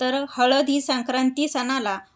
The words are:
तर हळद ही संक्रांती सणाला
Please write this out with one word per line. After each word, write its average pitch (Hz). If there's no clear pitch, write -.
तर 262
हळद 269
ही 277
संक्रांती 262
सणाला 240